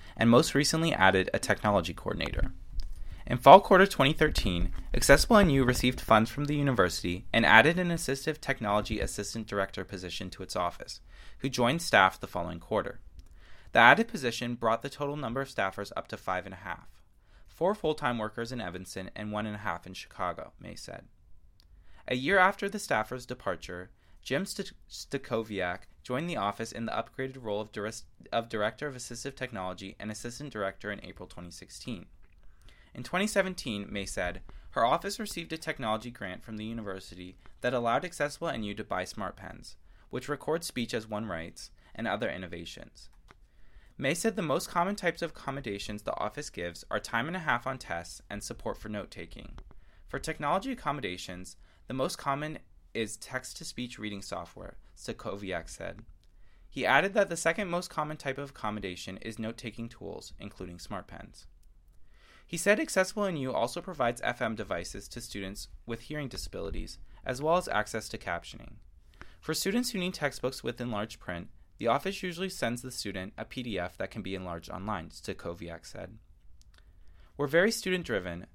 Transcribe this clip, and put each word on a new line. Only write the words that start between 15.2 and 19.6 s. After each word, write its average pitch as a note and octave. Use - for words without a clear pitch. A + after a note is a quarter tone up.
of C3+
staffers G2
up -
to -
five F#2
and F#2+
a F#2
half, F2+
four F#3
full-time D3+
workers A#2
in A#2+
Evanston F#2
and G#2+
one G#2
and G#2+
a G#2